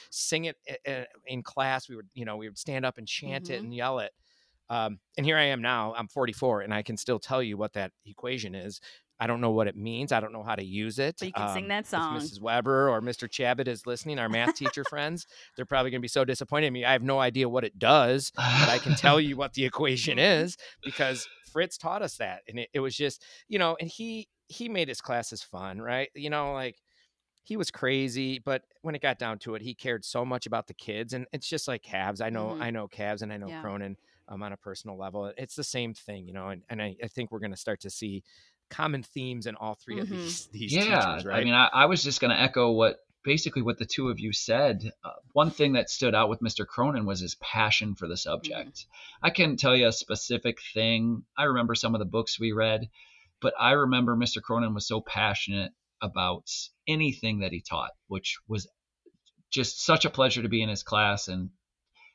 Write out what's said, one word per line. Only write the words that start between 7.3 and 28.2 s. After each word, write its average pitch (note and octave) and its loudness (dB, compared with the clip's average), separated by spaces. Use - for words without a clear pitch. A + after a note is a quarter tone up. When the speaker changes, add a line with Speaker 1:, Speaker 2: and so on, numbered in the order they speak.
Speaker 1:
you G#2 -4
what G#2 -4
that G2 -4
equation G#2+ -8
is. F#2+ -10
I A2+ -2
don't A#2 0
know A#2 4
what A2 4
it - -6
means. A#2 -4
I A2+ 6
don't A2 -4
know A2 -10
how A2 -4
to G2 -6
use G#2 -4
it. C#3+ 0
Speaker 2:
But F#3 -6
you F#3 -10
can G#2 -2
sing G3 -2
Speaker 1:
Um, - -
Speaker 2:
that G#3 -2
song. E3 -2
Speaker 1:
if D#3 -2
Missus D3 -6
Weber B2 4
or A2+ 2
Mister A#2+ -6
Chabot B2 0
is A#2+ -6
listening, B2+ -6
our A#2 0
math A#2 2
teacher C#3+ -2
Speaker 2:
<laughs> - -
Speaker 1:
friends, D3 -4
they're B2+ -6
probably C3 2
gonna B2+ -2
be A#2+ -4
so C3+ 4
disappointed C#3+ 0
in C3 2
me. B2 -2
I B2+ 6
have B2 4
no C3+ 4
idea B2+ 4
what B2 0
it G2+ -4
does, C3 6
but C#3+ 8
I A#2+ 4
can C#3+ 4
tell C#3+ 8
you C#3+ 0
what C#3 -4
the C3+ 2
equation B2+ 2
Speaker 2:
Mm-hmm. - -
Speaker 1:
is F3 6
because C3 -2
Fritz F3+ -2
taught F#3 -4
us D#3+ -4
that. F#2+ -6
And A2 -10
it, A#2 -6
it C#3+ -2
was C3+ -2
just, C#3+ -4
you G#3 -2
know, E3 2
and E3 -6
he, A3+ -10
he A#3 -10
made F3+ -2
his B2 -6
classes A#2 -4
fun, F#2+ -10
right? B2 -4
You C#3+ -8
know, D3 -2
like, C3 -6
he A3 -8
was F#3+ -4
crazy, C3 -2